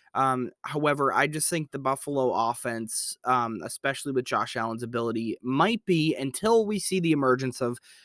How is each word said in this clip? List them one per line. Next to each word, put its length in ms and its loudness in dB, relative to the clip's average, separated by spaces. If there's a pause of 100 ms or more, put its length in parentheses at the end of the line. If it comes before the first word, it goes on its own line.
(140)
Um, 360 0 (100)
however, 500 0
I 160 4
just 220 -2
think 220 -4
the 80 -8
Buffalo 560 0
offense, 920 -2
um, 400 0
especially 480 -4
with 140 -2
Josh 300 -2
Allen's 260 -4
ability, 580 -2
might 460 0
be, 280 2
until 520 2
we 120 -2
see 220 -2
the 120 4
emergence 500 2
of 160 -2 (260)